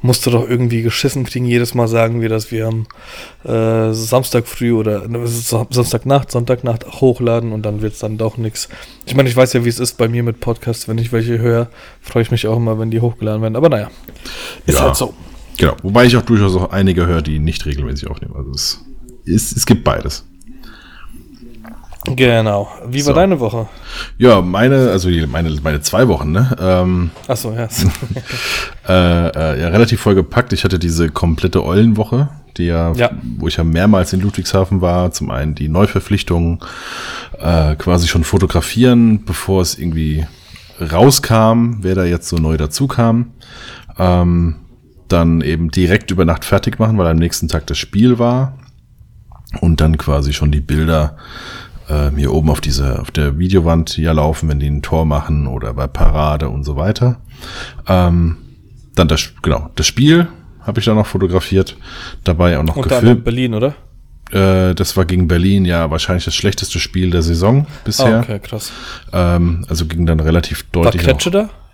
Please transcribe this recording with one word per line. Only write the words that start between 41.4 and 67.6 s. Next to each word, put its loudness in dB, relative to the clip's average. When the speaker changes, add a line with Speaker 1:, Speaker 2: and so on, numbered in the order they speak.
Speaker 2:
wer 0
da 2
jetzt -2
so -4
neu 0
dazu -2
kam. 0
Ähm, 2
dann 4
eben 0
direkt 2
über 2
Nacht 0
fertig 0
machen, 2
weil 2
am 2
nächsten 0
Tag -4
das -6
Spiel 2
war. 0
Und 2
dann 4
quasi -2
schon 0
die 2
Bilder, 0
äh, 0
hier 0
oben 2
auf 0
dieser, -2
auf -10
der -2
Videowand 2
ja 0
laufen, 0
wenn 0
die -2
ein -2
Tor 0
machen 0
oder -6
bei -4
Parade 2
und -6
so -4
weiter. 0
Ähm, 4
dann 4
das, -2
genau, -4
das -2
Spiel 4
habe -4
ich -6
dann 2
noch 2
fotografiert, 0
dabei 2
auch 0
noch -2
Speaker 1:
Unter -2
Speaker 2:
gefilmt. 4
Speaker 1:
anderem 4
Berlin, -2
oder? 0
Speaker 2:
Äh, 4
das 0
war 2
gegen 2
Berlin, 2
ja, 0
wahrscheinlich -2
das -4
schlechteste -4
Spiel -2
der 2
Saison 2